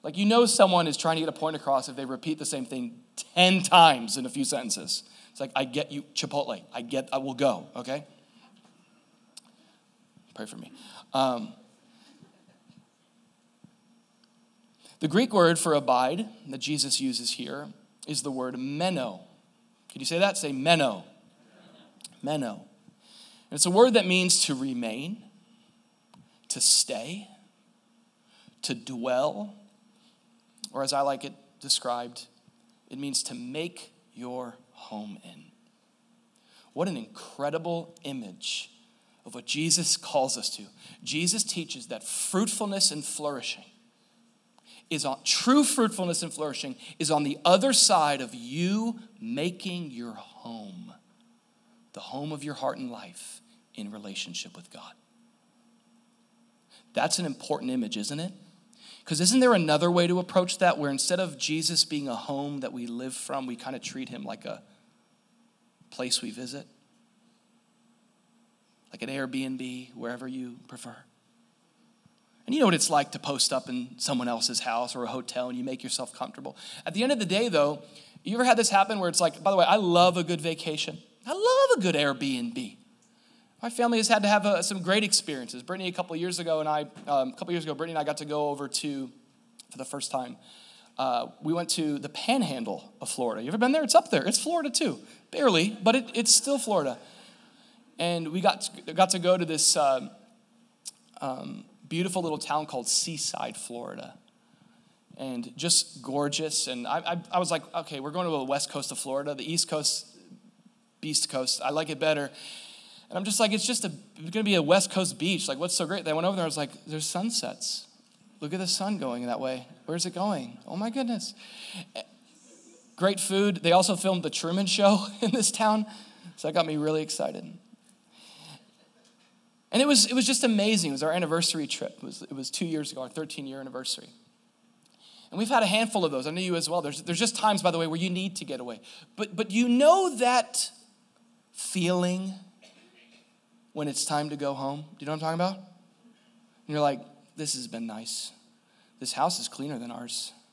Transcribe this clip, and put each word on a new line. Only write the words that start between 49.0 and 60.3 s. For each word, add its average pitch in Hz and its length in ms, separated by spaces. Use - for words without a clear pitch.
making 170 680
your 120 240
home, 104 800
the - 80
home 147 300
of 139 120
your 147 100
heart 135 240
and 127 140
life, 101 500
in 104 160
relationship 98 680
with 87 140
God. - 240
That's 151 240
an 175 80
important 131 460
image, 117 260
isn't 143 220
it? 175 140
'Cause 147 160
isn't 220 180
there 247 140
another 160 360
way 175 180
to 180 120
approach 180 400